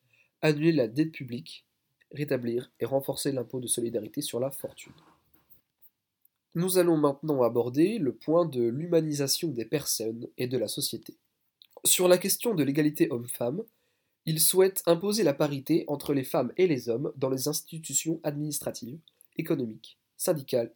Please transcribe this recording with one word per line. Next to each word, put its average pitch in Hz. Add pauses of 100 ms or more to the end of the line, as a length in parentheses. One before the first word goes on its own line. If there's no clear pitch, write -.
(400)
annuler 156
la 127
dette 156
publique, 120 (440)
rétablir 127
et 113
renforcer 135
l'impôt 127
de 123
solidarité 117
sur -
la 135
fortune. - (1600)
Nous 185
allons 170
maintenant 147
aborder 123
le 135
point 170
de 131
l'humanisation 151
des 113
personnes 117 (100)
et 127
de 127
la 107
société. - (680)
Sur 180
la 180
question 196
de 151
l'égalité 151
homme-femme, 123 (600)
il 160
souhaite 190
imposer 196
la 143
parité 147
entre 143
les -
femmes 127
et 185
les 131
hommes 123
dans 135
les 131
institutions 160
administratives, 147 (380)
économiques, 135 (180)
syndicales 131